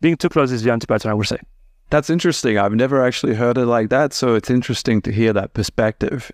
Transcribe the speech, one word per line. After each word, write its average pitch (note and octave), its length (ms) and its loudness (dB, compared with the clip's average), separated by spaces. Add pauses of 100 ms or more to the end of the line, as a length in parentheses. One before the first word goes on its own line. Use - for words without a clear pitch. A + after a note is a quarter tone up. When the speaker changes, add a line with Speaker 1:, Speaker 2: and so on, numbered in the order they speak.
Speaker 1:
Being E3 160 2
too - 140 -2
close C#3 200 2
is A#2+ 120 -4
the B2 100 2
anti-pattern, A2+ 380 -2
I G#2+ 40 -2
would G#2 140 -2
say. B2 100 -4 (520)
Speaker 2:
That's D3 200 0
interesting. D#3 480 0
I've G2+ 160 2
never C3 320 2
actually B2+ 280 -2
heard A#2+ 240 0
it B2+ 80 2
like A#2 240 0
that, C#3 220 2
so B2 220 2
it's G#2+ 160 0
interesting A#2+ 520 0
to - 100 -4
hear A2 220 2
that G2 200 -4
perspective. A2 800 -4